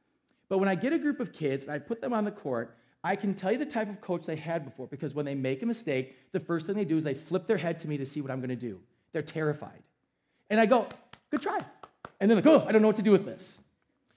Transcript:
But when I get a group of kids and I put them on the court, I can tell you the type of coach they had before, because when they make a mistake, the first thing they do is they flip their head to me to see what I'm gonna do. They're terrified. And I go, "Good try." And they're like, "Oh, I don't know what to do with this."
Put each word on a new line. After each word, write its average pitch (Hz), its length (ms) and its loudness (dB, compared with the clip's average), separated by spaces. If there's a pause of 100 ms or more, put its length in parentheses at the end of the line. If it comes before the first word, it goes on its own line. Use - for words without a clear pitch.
(480)
But 196 100 0
when 196 100 2
I 190 60 2
get 240 180 -2
a 330 60 0
group 285 220 -2
of 196 120 -6
kids 135 320 -2
and 147 80 -10
I 147 60 -6
put 226 220 -8
them 254 120 -4
on 214 120 0
the 208 80 -4
court, 120 440 -6 (260)
I 190 140 0
can 196 180 -2
tell 190 180 -2
you 247 60 0
the 302 60 -2
type 220 240 -4
of 202 120 -12
coach 175 260 -6
they 160 100 -6
had 160 280 -4
before, 127 240 -14
because 143 260 -8
when 147 100 -4
they 139 120 -4
make 135 260 -2
a 226 40 -2
mistake, 151 500 -2 (160)
the 180 80 -2
first 165 260 -4
thing 196 80 -2
they 208 100 0
do 160 120 0
is 156 80 0
they 143 100 0
flip 180 320 -4
their 220 100 2
head 170 240 -2
to 156 80 -8
me 151 80 -2
to 135 80 -4
see 131 160 -8
what 135 100 -8
I'm 131 100 -4
gonna 127 160 -4
do. 113 240 -8 (320)
They're 156 100 -4
terrified. 151 600 -4 (680)
And 214 100 4
I 226 60 6
go, 220 220 4 (420)
"Good - 120 -2
try." - 160 -2 (600)
And 202 100 2
they're 226 80 8
like, 196 100 6
"Oh, 302 200 8
I 214 60 0
don't 214 100 8
know 214 60 6
what 214 80 4
to 220 60 -2
do 208 100 6
with 190 120 6
this." - 340 -12 (580)